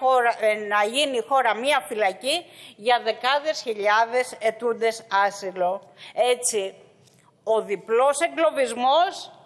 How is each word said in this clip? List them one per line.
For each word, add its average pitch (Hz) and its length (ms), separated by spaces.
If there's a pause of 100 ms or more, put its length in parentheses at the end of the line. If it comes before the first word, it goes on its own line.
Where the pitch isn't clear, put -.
χώρα, 254 400
ε, 214 140
να 208 300
γίνει 262 320
η 220 120
χώρα 247 260
μια 262 260
φυλακή 240 640 (320)
για 233 240
δεκάδες 269 600
χιλιάδες 226 760
ετούντες 220 680 (200)
άσυλο. 196 680 (220)
Έτσι, 226 600 (720)
ο 220 180
διπλός 226 580
εγκλωβισμός 277 1120 (140)